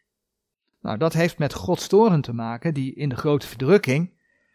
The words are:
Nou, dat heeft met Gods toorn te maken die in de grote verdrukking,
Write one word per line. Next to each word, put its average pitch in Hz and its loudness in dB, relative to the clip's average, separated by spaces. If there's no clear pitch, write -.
Nou, 107 -6
dat 160 0
heeft 165 0
met 147 -2
Gods - -4
toorn 190 6
te 123 -8
maken 117 -6
die 135 -4
in 143 -4
de 123 -4
grote 147 0
verdrukking, 135 0